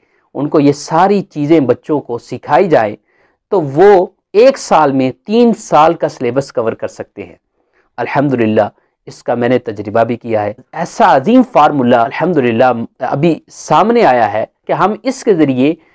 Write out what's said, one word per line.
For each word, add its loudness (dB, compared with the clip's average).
उनको -2
ये 2
सारी 0
चीज़ें 0
बच्चों -2
को -10
सिखाई -2
जाए, 0
तो 0
वो 2
एक 4
साल 0
में 0
तीन 0
साल 2
का -4
सिलेबस -6
कवर -4
कर -10
सकते -16
हैं। -20
अल्हम्दुलिल्लाह, 0
इसका -6
मैंने 0
तजर्बा -4
भी -6
किया -4
है। -6
ऐसा -2
अजीम 4
फार्मूला 2
अल्हम्दुलिल्लाह -2
अभी -2
सामने 0
आया 2
है -4
कि -4
हम -2
इसके -2
ज़रिए 0